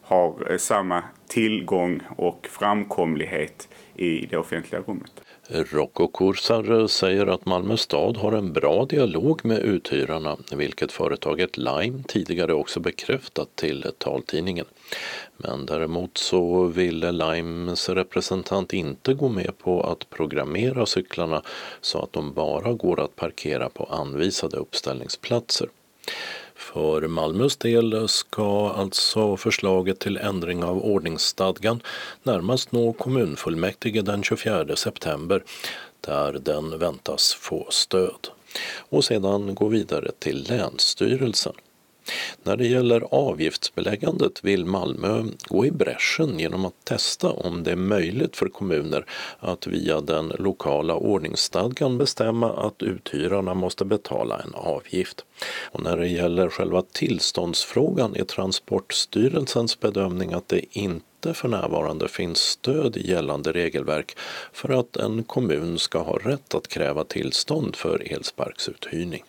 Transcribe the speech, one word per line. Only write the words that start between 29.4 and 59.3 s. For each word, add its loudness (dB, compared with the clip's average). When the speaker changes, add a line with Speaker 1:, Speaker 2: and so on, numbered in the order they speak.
Speaker 2:
till -2
ändring -2
av 0
ordningsstadgan 0
närmast 2
nå 4
kommunfullmäktige -2
den -2
tjugofjärde 0
september, -2
där -2
den -2
väntas 0
få -6
stöd. 0
Och 4
sedan 2
gå 4
vidare 0
till -2
Länsstyrelsen. 2
När 2
det 2
gäller 6
avgiftsbeläggandet 0
vill 2
Malmö 0
gå 4
i 4
bräschen 0
genom 0
att -8
testa 0
om -4
det 2
är 2
möjligt 2
för 0
kommuner -2
att -4
via 0
den 0
lokala 0
ordningsstadgan 0
bestämma 2
att -4
uthyrarna 0
måste 0
betala -2
en -10
avgift. -4
Och -6
när 0
det 2
gäller 2
själva 2
tillståndsfrågan 0
är -2
Transportstyrelsens 0